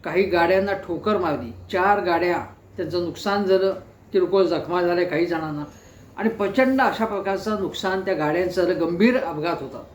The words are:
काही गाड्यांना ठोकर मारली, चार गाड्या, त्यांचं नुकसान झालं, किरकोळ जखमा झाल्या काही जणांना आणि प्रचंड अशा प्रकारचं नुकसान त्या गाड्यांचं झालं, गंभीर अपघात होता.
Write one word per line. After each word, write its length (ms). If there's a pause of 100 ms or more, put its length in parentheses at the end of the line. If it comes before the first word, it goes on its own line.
काही 180
गाड्यांना 500
ठोकर 460
मारली, 340 (200)
चार 320
गाड्या, 420 (300)
त्यांचं 280
नुकसान 400
झालं, 300 (380)
किरकोळ 320
जखमा 380
झाल्या 220
काही 220
जणांना 380 (520)
आणि 120
प्रचंड 520
अशा 240
प्रकारचं 560
नुकसान 400
त्या 140
गाड्यांचं 480
झालं, 180
गंभीर 380
अपघात 420
होता. 240 (100)